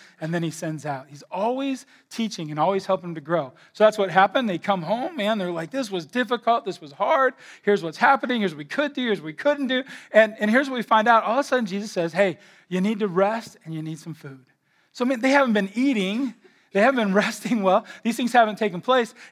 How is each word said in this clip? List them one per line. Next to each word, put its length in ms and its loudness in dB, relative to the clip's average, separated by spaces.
and 120 -6
then 80 -2
he 100 -4
sends 340 -10
out. 240 -10
He's 140 -20
always 640 -4
teaching 400 -6
and 80 -8
always 280 0
helping 240 -2
them 60 -10
to 40 -12
grow. 320 -2
So 100 2
that's 140 6
what 120 0
happened. 380 4
They 100 -2
come 260 -2
home, 340 -4
man. 200 -2
They're 140 -4
like, 200 -8
"This 200 -6
was 140 -6
difficult. 580 0
This 160 -8
was 140 -18
hard. 400 2
Here's 220 2
what's 140 -8
happening. 420 2
Here's 140 -2
what 60 -12
we 40 -12
could 300 -4
do. 80 -6
Here's 180 -2
what 60 -14
we 80 -10
couldn't 340 0
do." 160 -2
And, 260 6
and 100 0
here's 200 2
what 80 -4
we 40 0
find 280 4
out. 160 6
All 140 0
of 0 -
a 40 2
sudden, 220 0
Jesus 260 -6
says, 220 -2
"Hey, 240 2
you 100 -2
need 200 0
to 100 -2
rest 560 -2
and 80 -12
you 80 -8
need 180 -10
some 140 -14
food." 320 -18
So, 120 -2
I 20 2
mean, 140 -2
they 80 2
haven't 240 4
been 200 0
eating. 600 -2
They 80 2
haven't 160 4
been 160 0
<laughs> 0 -
resting 500 -2
well. 220 2
These 140 -2
things 160 -2
haven't 240 4
taken 240 -4
place. 340 0